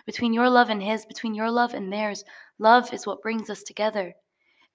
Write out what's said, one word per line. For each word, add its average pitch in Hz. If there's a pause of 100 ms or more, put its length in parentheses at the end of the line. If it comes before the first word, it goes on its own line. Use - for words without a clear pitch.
between 226
your 240
love 247
and 202
his, 214
between -
your 220
love 240
and 196
theirs. 208 (340)
Love 240
is -
what 196
brings 220
us 196
together. 208 (600)